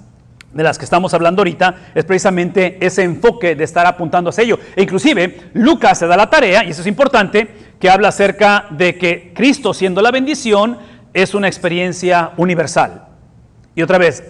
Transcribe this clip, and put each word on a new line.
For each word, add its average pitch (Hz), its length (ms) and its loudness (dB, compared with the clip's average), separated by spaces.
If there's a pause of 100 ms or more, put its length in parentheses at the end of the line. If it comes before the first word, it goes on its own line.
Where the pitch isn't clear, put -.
(520)
de 151 100 -6
las 160 140 0
que - 80 -14
estamos 180 300 -2
hablando 170 260 2
ahorita, 180 360 0 (180)
es 160 100 0
precisamente 180 800 0
ese 185 200 0
enfoque 175 500 0
de 147 100 -4
estar 175 220 0
apuntando 175 420 -2
hacia 208 160 0
ello. 220 140 0 (180)
E 190 60 2
inclusive, 190 720 -2
Lucas 220 440 2
se 170 80 -2
da 175 80 2
la 202 140 4
tarea, 226 340 4
y 175 80 -6
eso 165 120 -10
es 165 40 -4
importante, 214 640 0 (320)
que 180 80 2
habla 190 200 4
acerca 202 600 2
de 170 300 -2
que 170 360 -4
Cristo 185 380 0
siendo 190 300 -2
la 233 80 4
bendición 240 680 -2 (380)
es 185 200 0
una 202 120 -2
experiencia 175 880 -2
universal. 165 680 -2 (680)
Y 165 60 -6
otra 180 160 2
vez, 170 340 2